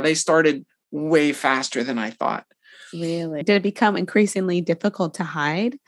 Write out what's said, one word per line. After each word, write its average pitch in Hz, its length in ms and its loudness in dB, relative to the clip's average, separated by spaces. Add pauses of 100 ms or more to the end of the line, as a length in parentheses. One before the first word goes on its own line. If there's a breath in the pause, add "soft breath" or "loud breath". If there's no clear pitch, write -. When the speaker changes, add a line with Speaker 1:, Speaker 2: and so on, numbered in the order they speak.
Speaker 1:
They 156 120 2
started 156 520 2 (260)
way 151 420 2
faster 131 500 -2
than 123 140 -4
I 110 140 -4
thought. - 340 -4 (480 loud breath)
Speaker 2:
Really? 165 500 -6
Did 202 140 4
it 185 60 0
become 202 340 0
increasingly 190 640 0
difficult 170 540 -2
to - 100 -6
hide 160 520 -2 (100)